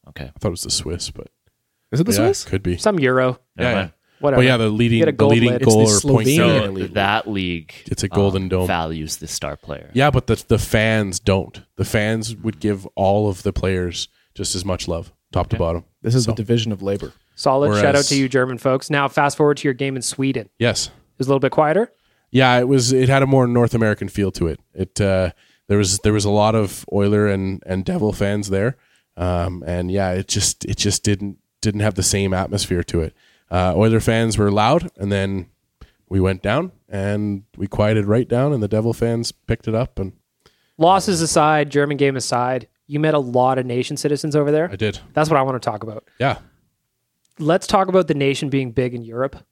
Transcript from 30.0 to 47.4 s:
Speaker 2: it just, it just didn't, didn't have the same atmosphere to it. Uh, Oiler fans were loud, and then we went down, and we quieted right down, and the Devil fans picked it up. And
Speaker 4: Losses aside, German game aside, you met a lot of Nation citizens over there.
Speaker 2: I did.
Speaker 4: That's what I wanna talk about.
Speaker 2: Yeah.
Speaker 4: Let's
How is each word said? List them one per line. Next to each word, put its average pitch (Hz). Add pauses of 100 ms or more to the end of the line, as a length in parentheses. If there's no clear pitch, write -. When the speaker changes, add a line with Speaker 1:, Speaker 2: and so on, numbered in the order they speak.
Speaker 2:
it 95
just, -
it 101
just -
didn't, 101 (240)
didn't 104
have 107
the 95
same 98
atmosphere 90
to 85
it. 78 (360)
Uh, 90
Oiler 110
fans 113
were 104
loud, 127
and 98
then 98 (640)
we 98
went 92
down, 143 (180)
and 101 (140)
we 98
quieted 107
right 110
down, 135
and 113
the 104
Devil 110
fans 117
picked -
it 110
up. 123
And 95 (640)
Speaker 4:
Losses 180
aside, 151
German 143
game 139
aside, 123 (200)
you 147
met 156
a 147
lot 127
of 127
Nation 127
citizens 147
over 147
there. 156
Speaker 2:
I 101
did. 104 (140)
Speaker 4:
That's 156
what 151
I 135
wanna 131
talk 107
about. 110 (140)
Speaker 2:
Yeah. 127 (1000)
Speaker 4:
Let's 165